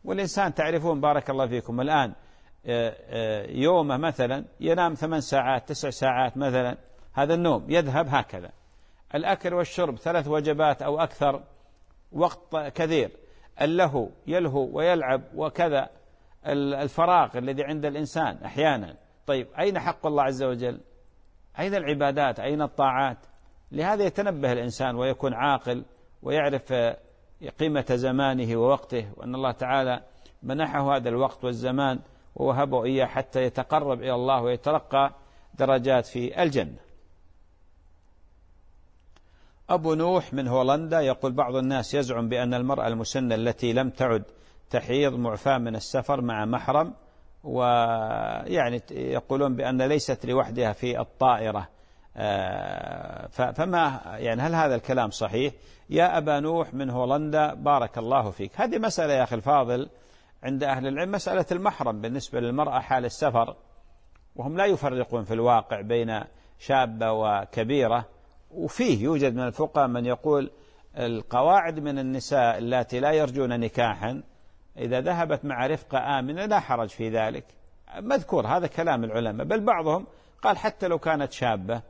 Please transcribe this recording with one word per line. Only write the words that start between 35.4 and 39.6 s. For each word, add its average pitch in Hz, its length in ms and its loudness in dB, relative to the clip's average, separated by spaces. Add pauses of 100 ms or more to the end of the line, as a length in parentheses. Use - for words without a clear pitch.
درجات 131 520 4
في 123 380 -2
الجنة. 113 340 0 (3000)